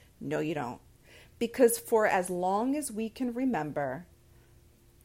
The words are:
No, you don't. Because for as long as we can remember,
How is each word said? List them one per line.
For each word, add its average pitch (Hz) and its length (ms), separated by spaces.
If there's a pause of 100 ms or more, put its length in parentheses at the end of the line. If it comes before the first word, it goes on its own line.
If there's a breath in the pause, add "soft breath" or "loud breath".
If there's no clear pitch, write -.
(200 soft breath)
No, 151 200
you 156 140
don't. 123 260 (580 soft breath)
Because 240 400
for 214 280
as 180 240
long 196 440
as 294 160
we 220 180
can 240 240
remember, 156 720 (1000 soft breath)